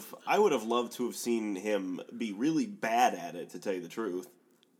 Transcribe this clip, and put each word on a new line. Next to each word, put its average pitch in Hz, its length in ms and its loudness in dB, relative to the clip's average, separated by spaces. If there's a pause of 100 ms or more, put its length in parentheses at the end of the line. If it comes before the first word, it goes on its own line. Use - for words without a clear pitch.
(100)
have, - 40 -18 (120)
I 170 120 4
would 202 140 8
have 117 120 2
loved 117 300 0
to 123 120 -2
have 107 100 -4
seen 110 400 0
him 92 440 -2 (160)
be 113 160 -4
really 135 340 0
bad 110 500 2
at 85 180 -8
it, 85 160 -8
to 90 80 -12
tell 98 160 -2
you 90 60 -4
the 85 80 -8
truth. 90 400 -4 (520)